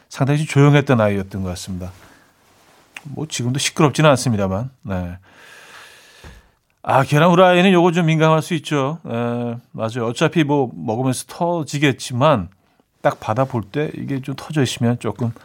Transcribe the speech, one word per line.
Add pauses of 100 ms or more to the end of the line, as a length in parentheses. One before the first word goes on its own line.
상당히
좀
조용했던
아이였던
것
같습니다. (1120)
뭐
지금도
시끄럽지는
않습니다만, (120)
네. (1600)
아,
계란
후라이는
요거
좀
민감할
수
있죠.
예, (140)
맞아요.
어차피
뭐
먹으면서
터지겠지만 (540)
딱
받아볼
때
이게
좀
터져
있으면
조금 (120)